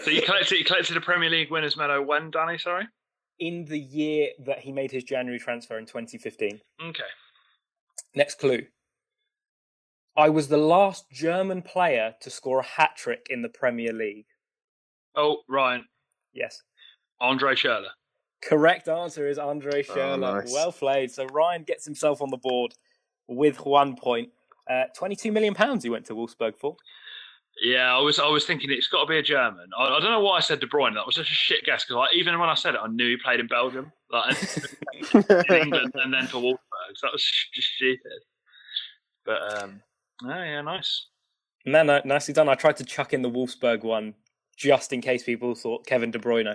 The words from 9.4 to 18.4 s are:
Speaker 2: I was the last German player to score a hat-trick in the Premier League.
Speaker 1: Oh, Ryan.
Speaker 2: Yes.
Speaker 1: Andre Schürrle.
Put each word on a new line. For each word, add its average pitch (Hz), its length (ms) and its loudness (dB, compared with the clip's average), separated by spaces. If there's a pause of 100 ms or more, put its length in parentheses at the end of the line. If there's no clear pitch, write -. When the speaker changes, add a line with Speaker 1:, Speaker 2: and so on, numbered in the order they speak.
Speaker 2:
I 151 140 8
was 156 180 2
the 147 100 4
last 185 540 4
German 180 500 -2
player 131 600 0
to - 80 -16
score 131 300 -2
a 123 40 -2
hat-trick - 680 -2
in 123 140 -6
the 117 60 -6
Premier 117 440 -2
League. 107 320 -6 (880)
Speaker 1:
Oh, 151 220 2 (100)
Ryan. 127 380 0 (480)
Speaker 2:
Yes. 120 280 -8 (600)
Speaker 1:
Andre 131 340 2
Schürrle. 110 300 0 (580)